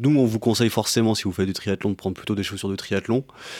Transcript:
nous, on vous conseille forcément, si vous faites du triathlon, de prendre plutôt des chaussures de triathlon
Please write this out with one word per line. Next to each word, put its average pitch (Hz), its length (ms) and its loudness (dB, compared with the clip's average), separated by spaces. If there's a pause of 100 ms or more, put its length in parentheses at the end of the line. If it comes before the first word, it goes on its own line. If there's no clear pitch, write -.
nous, 143 180 4
on 131 60 6
vous 110 160 2
conseille 113 300 2
forcément, 110 440 2
si - 100 -2
vous 98 80 -2
faites 95 140 0
du 95 60 -2
triathlon, 101 380 -2
de 98 40 -2
prendre 92 220 -6
plutôt - 180 -4
des 101 80 0
chaussures 98 260 -6
de 98 60 -4
triathlon 113 500 -2 (360)